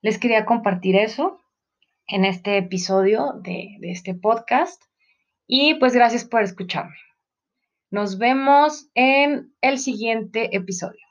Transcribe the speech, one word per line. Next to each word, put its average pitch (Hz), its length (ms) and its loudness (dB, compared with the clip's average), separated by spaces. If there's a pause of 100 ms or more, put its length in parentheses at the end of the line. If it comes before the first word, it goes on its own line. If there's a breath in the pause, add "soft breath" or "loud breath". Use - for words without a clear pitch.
Les 214 180 -2
quería 226 260 2
compartir 190 500 0
eso 220 440 -2 (680)
en 190 200 0
este 196 320 -2
episodio 190 840 0
de, 180 380 -12
de 175 120 -12
este 180 220 -10
podcast 233 720 -2 (640)
y, 277 280 2
pues, 262 200 2
gracias 240 300 4
por 226 180 0
escucharme. 180 520 -8 (960)
Nos 196 280 -4
vemos 269 760 2
en 277 680 2
el 262 180 0
siguiente 226 760 -4
episodio. 190 560 -8